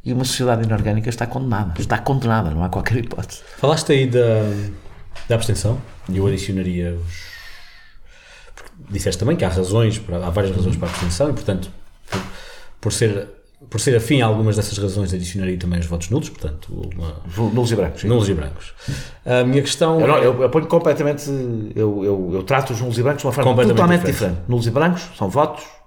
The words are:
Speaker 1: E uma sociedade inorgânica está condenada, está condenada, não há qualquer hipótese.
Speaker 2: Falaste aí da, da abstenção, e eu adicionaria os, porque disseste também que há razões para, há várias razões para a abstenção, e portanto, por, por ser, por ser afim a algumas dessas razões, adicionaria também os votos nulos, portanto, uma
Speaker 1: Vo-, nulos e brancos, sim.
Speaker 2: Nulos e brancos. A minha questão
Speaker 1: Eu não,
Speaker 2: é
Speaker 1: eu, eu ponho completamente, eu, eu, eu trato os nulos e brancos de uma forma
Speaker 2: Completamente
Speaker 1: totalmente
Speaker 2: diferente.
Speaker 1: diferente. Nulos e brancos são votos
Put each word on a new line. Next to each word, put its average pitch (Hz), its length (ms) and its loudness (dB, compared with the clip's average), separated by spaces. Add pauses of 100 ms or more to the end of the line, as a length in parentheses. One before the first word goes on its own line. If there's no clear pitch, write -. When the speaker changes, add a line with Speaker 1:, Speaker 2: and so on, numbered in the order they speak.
Speaker 1:
E 127 80 -4
uma 127 140 2
sociedade 123 380 2
inorgânica 107 460 0
está 120 180 -4
condenada, 107 520 -2
está - 200 0
condenada, 113 500 0
não 78 140 0
há 90 60 0
qualquer 98 280 0
hipótese. - 440 -6 (160)
Speaker 2:
Falaste 160 340 2
aí 135 160 4
da, 117 340 4 (880)
da 117 60 4
abstenção, 113 440 0 (300)
e 92 80 -2
eu 98 80 2
adicionaria 90 720 -2
os, 85 360 -8 (1200)
porque - 160 -20 (180)
disseste 95 300 -2
também 143 160 2
que - 100 0
há 90 40 2
razões 98 500 2
para, 87 260 -6
há 87 40 -2
várias 95 260 0
razões 90 200 2
para 85 120 -4
a 85 40 -4
abstenção, 92 380 0
e - 40 0
portanto, 92 360 -2 (400)
por, 95 120 -4 (600)
por 110 100 0
ser, 104 360 0 (420)
por 110 100 -4
ser 127 160 4
afim 123 280 4
a - 20 4
algumas 107 300 2
dessas 104 240 -2
razões, 95 340 0
adicionaria 92 460 -4
também 87 200 0
os 82 60 0
votos 85 240 -4
nulos, 151 200 -2
portanto, 85 680 -8
uma 82 320 -8
Speaker 1:
Vo-, 101 240 -2
nulos 117 200 2
e 117 40 2
brancos, 90 260 -2
sim. 95 60 -2
Speaker 2:
Nulos 113 200 4
e 98 60 2
brancos. 76 400 -6 (500)
A 123 200 2
minha 127 180 4
questão 160 400 2
Speaker 1:
Eu 123 60 4
não, 147 100 6
Speaker 2:
é - 80 4
Speaker 1:
eu, 123 160 4
eu 131 80 4
ponho 156 160 2
completamente, 147 640 2 (460)
eu, 104 280 0
eu, 98 300 2
eu 95 100 0
trato 135 300 0
os 113 80 -4
nulos 123 160 -2
e 120 60 2
brancos 143 180 2
de 143 60 -2
uma 120 60 0
forma 127 180 4
Speaker 2:
Completamente 117 260 6
Speaker 1:
totalmente 175 220 6
Speaker 2:
diferente. 110 320 0
Speaker 1:
diferente. 87 180 -6
Nulos 120 160 2
e 117 60 2
brancos 165 320 2 (120)
são 101 140 -2
votos 143 340 0 (240)